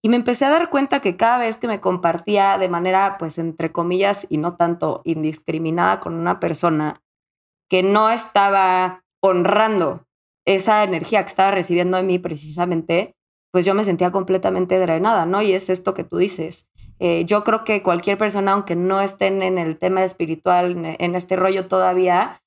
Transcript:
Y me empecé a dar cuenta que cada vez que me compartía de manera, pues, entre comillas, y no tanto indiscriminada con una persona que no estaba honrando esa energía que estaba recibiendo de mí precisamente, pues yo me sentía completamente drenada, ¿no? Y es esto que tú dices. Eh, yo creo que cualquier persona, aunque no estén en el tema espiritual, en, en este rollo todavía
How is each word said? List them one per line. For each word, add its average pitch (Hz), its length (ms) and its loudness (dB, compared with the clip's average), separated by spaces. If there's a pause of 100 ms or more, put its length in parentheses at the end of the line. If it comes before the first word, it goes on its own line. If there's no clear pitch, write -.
Y 220 60 2
me 240 80 4
empecé 240 280 0
a 277 60 4
dar 339 180 2
cuenta 277 320 0
que 180 160 -2
cada 233 220 2
vez 226 180 -2
que - 100 -6
me 214 140 -4
compartía 190 760 2
de 185 100 0
manera, 185 480 0
pues, 160 220 -8
entre 165 320 -4
comillas, 185 580 -2
y 156 80 -2
no 170 180 -4
tanto 170 480 -2
indiscriminada 160 960 -2
con 170 140 -8
una 170 260 -2
persona 160 640 -2 (680)
que 185 140 2
no 208 300 4
estaba 190 920 2 (180)
honrando 190 840 2 (400)
esa 202 380 2
energía 185 400 -2
que - 60 -10
estaba 190 200 2
recibiendo 180 480 0
de 185 60 0
mí 185 160 0
precisamente, 165 960 -4 (360)
pues 180 140 2
yo 190 80 2
me 208 100 2
sentía 180 280 2
completamente 185 680 0
drenada, 180 480 2
¿no? 190 160 0
Y 208 120 2
es 190 180 -2
esto 185 240 -2
que 175 80 -8
tú 175 140 -8
dices. 175 520 -4 (300)
Eh, 170 260 0
yo 208 180 0
creo 220 200 0
que 208 180 0
cualquier 190 380 0
persona, 202 320 0
aunque 202 240 0
no 190 260 0
estén 196 400 -2
en 185 160 0
el 160 220 -4
tema 185 240 2
espiritual, 180 680 0
en, 165 260 -8
en 175 160 -2
este 180 200 -2
rollo 190 320 0
todavía 185 800 0